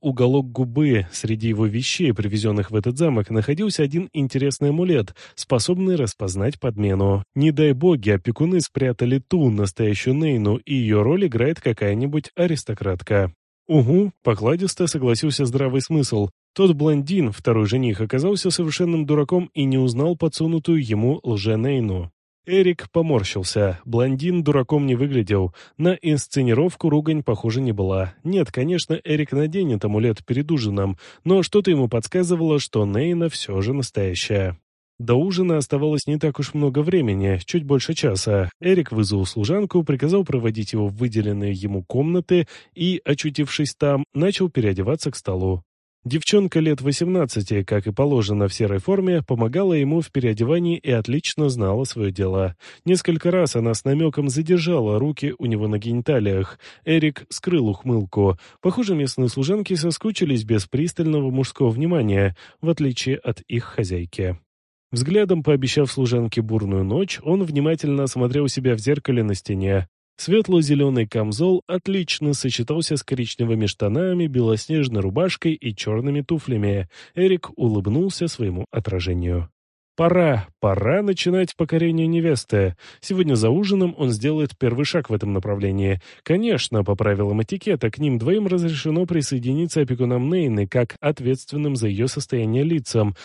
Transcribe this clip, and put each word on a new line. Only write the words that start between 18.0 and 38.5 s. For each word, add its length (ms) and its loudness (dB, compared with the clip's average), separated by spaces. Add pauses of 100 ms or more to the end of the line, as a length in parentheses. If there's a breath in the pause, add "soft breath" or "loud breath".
оказался 500 0
совершенным 560 0
дураком 480 0
и 80 -2
не 160 2
узнал 380 0
подсунутую 680 0
ему 380 0
лже-Нейну. 880 -2 (360)
Эрик 440 2
поморщился. 920 0
Блондин 580 0
дураком 440 2
не 100 2
выглядел. 580 0 (240 loud breath)
На 240 2
инсценировку 880 0
ругань, 320 0
похоже, 380 -2
не 100 0
была. 440 -2 (100)
Нет, 260 0
конечно, 540 -2
Эрик 260 -2
наденет 540 0
амулет 420 0
перед 240 -2
ужином, 480 0 (240 loud breath)
но 220 4
что-то 260 2
ему 180 2
подсказывало, 720 0
что 260 0
Нейна 440 0
всё 320 -4
же 120 0
настоящая. 840 -2 (420)
До 140 2
ужина 420 2
оставалось 500 0
не 120 -2
так 200 -2
уж 140 -6
много 280 0
времени, 640 2
чуть 180 -2
больше 300 0
часа. 560 0 (100)